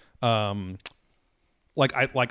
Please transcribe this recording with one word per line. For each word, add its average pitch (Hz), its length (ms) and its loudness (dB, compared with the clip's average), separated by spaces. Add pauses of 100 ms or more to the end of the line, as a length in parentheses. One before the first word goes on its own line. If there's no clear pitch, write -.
(220)
some. 123 80 2
Um, 101 480 -2 (960)
like, 135 200 2
I, 135 200 2
like, 123 160 2